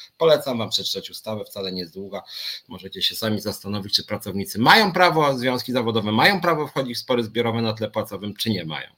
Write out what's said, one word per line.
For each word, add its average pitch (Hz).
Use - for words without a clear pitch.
Polecam 151
wam 107
przeczytać -
ustawę, 107
wcale 95
nie 92
jest 82
długa. 95
Możecie 92
się -
sami 107
zastanowić, 101
czy -
pracownicy 98
mają 190
prawo, 160
związki 127
zawodowe 113
mają 165
prawo 156
wchodzić 127
w -
spory 120
zbiorowe 113
na 110
tle 110
płacowym, 101
czy -
nie 92
mają, 71